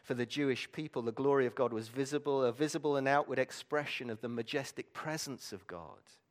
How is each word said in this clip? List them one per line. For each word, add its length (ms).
For 100
the 120
Jewish 460
people, 300
the 100
glory 340
of 80
God 200
was 160
visible, 560
a 80
visible 420
and 140
outward 300
expression 720
of 120
the 80
majestic 640
presence 580
of 160
God. 320